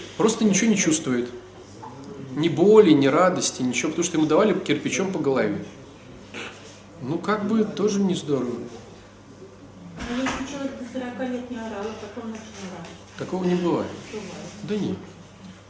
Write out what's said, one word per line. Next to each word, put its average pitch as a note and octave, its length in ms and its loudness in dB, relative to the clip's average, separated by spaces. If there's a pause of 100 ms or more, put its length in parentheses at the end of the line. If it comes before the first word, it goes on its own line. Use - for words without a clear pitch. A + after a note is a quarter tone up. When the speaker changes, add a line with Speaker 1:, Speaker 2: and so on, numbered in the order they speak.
(160)
Speaker 1:
просто A3+ 280 4
ничего G#3+ 260 4
не G3 60 4
чувствует. B2+ 520 2 (1080)
Ни D#3+ 120 2
боли, F#3+ 440 10
ни C#3 140 8
радости, C#3+ 560 4
ничего, B2+ 280 0
потому E3+ 140 -2
что D#3+ 140 -2
ему D#3 80 4
давали F3 320 4
кирпичом F#3 540 -2
по F3 60 -2
голове. A#2+ 460 0 (1400)
Ну, D3+ 160 -4
как G3+ 280 0
бы, G#3+ 180 4
тоже G3 360 0
не F3+ 140 2
здорово. B2 400 -2 (1600)
Speaker 2:
Ну, B3 120 -2
если C4+ 300 -4
человек C4+ 260 -6
до B3+ 200 -8
сорока B3 260 -6
лет B3 260 -6
не A#3+ 60 -8
орал, G#3+ 280 -8
а G#3+ 300 -8
потом A3 160 -10
начал A3 140 -10 (300)
орать? E3+ 140 -12 (300)
Speaker 1:
Такого F#3 260 -4
не F3+ 100 2
бывает. E3 360 0 (220)
Speaker 2:
Бывает. G#3+ 160 -8 (340)
Speaker 1:
Да G3+ 140 -4
нет. F#3 200 -2 (720)